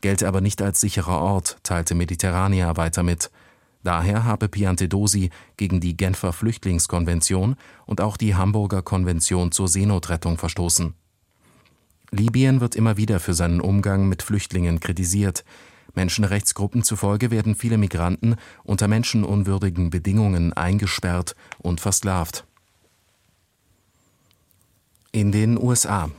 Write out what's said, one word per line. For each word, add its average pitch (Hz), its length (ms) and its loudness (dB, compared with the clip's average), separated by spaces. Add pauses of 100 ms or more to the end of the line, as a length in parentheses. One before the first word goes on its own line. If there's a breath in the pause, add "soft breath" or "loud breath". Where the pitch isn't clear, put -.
gelte 98 260 2
aber 95 140 2
nicht 104 180 0
als 98 220 0
sicherer 90 400 -2
Ort, 95 400 0
teilte 85 320 -2
Mediterranea 87 800 0
weiter 82 260 0
mit. 87 280 -2 (520 soft breath)
Daher 90 420 0
habe 107 240 0
Piantedosi 95 840 0 (260 loud breath)
gegen 92 240 0
die 85 160 -2
Genfer 95 380 -2
Flüchtlingskonvention 92 1200 0 (300 loud breath)
und 95 160 -4
auch 101 160 -2
die 104 160 2
Hamburger 98 480 0
Konvention 90 680 0
zur 95 180 0
Seenotrettung 87 680 0
verstoßen. 85 560 -2 (1200 soft breath)
Libyen 123 500 2
wird 120 160 -2
immer 110 220 2
wieder 107 200 0
für 87 140 -2
seinen 85 300 0
Umgang 98 480 2
mit 90 120 -2
Flüchtlingen 87 560 -2
kritisiert. 92 640 -2 (540 loud breath)
Menschenrechtsgruppen 101 840 0
zufolge 107 480 0
werden 107 240 0
viele 113 240 0
Migranten 98 560 0 (300 loud breath)
unter 101 240 0
menschenunwürdigen 98 1040 0
Bedingungen 90 640 2
eingesperrt 92 840 -2 (220 loud breath)
und 87 220 -2
versklavt. 95 640 -2 (2750)
In 104 180 2
den 110 260 4
U 123 140 2
S 120 160 0
A 85 320 -2